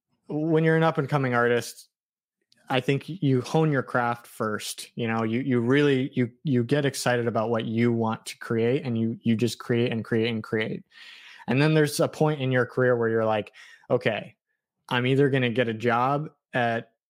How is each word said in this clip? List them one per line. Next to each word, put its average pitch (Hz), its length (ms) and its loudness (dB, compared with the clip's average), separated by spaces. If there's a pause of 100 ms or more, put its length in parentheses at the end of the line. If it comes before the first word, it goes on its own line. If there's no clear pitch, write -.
(280)
when 156 360 0
you're 160 120 4
an 160 60 2
up 160 160 2
and 135 100 -2
coming 135 260 0
artist, 120 540 0 (840)
I 131 80 2
think 139 280 -2
you 139 320 0
hone 156 320 0
your 131 100 0
craft 120 460 -4
first. - 640 -8
You 120 140 -4
know, 113 160 0
you, 113 160 -2
you 131 200 0
really, 135 540 2
you, 123 160 -2 (140)
you 123 180 2
get 139 220 0
excited 123 420 0
about 113 240 -2
what 113 140 -2
you 117 280 0
want 113 340 -2
to - 120 -14
create, 120 460 -2
and 120 120 -4
you, 113 260 -2
you 117 120 2
just 113 240 0
create 120 320 0
and 113 140 -4
create 113 240 0
and 110 140 -4
create. - 420 -6 (640)
And 131 120 0
then 156 140 4
there's 151 240 2
a 156 80 2
point 151 340 -2
in 131 120 -2
your 127 120 2
career 127 320 2
where 117 120 0
you're 113 160 2
like, 110 280 -2 (380)
"Okay, 113 460 -2 (520)
I'm 123 160 0
either 135 260 4
gonna 127 200 0
get 117 180 0
a 113 60 -4
job 123 560 0 (240)
at, 117 380 -2 (180)